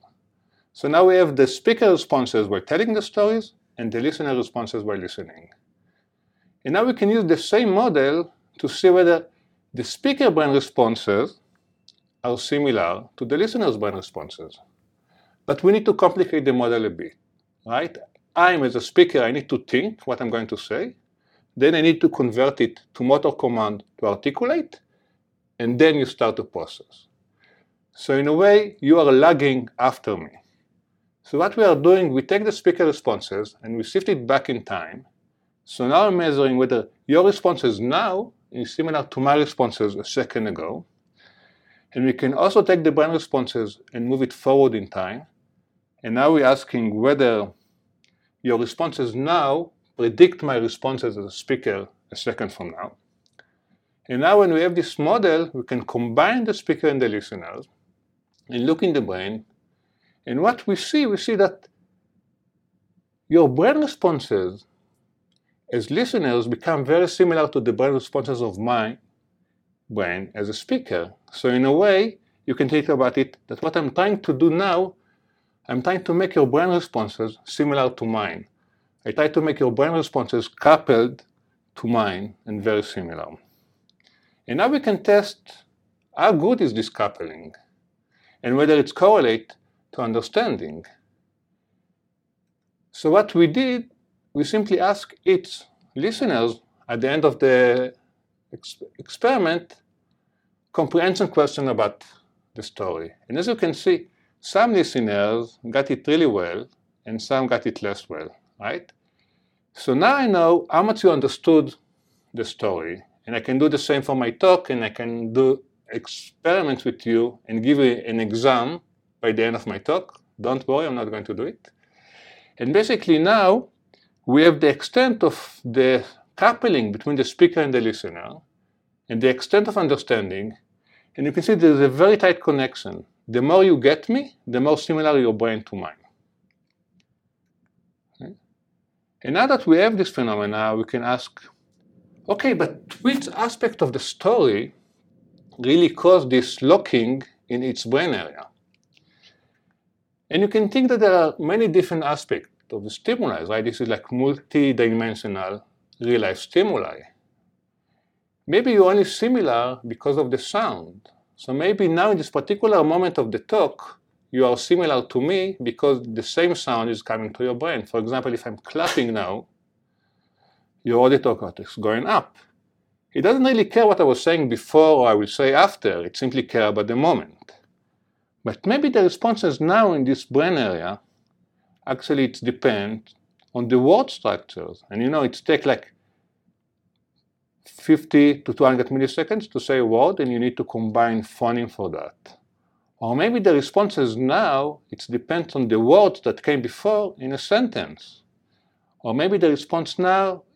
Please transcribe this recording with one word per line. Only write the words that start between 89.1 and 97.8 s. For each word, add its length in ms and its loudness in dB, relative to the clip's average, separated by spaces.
to 80 -8
understanding. 840 -4
So 200 -2
what 240 2
we 120 6
did, 440 -4
we 100 -2
simply 360 0
asked 440 -2
each 380 0
listeners 640 -2
at 120 -4
the 80 0
end 160 0
of 140 2
the 540 4